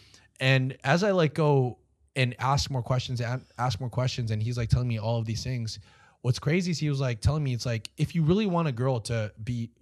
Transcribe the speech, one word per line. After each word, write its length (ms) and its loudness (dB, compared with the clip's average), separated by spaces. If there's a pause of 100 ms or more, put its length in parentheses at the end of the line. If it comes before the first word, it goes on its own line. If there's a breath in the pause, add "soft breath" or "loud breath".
(400 loud breath)
And 440 2
as 180 4
I, 100 2
like, 200 4
go 460 2 (360)
and 240 0
ask 320 0
more 120 -2
questions, 400 -2
a-, 180 -4 (160)
ask 240 -2
more 80 -6
questions, 440 -2
and 100 -2
he's, 160 -2
like, 100 -2
telling 180 4
me 120 0
all 200 0
of 60 -2
these 180 -4
things, 360 -6 (420 loud breath)
what's 180 0
crazy 340 0
is 60 -2
he 120 0
was, 100 -2
like, 220 -2
telling 200 2
me, 120 0
it's 100 -4
like, 320 -4
if 180 -2
you 80 2
really 240 4
want 220 0
a 40 -2
girl 280 0
to 320 -4 (100)
be 280 -6 (120)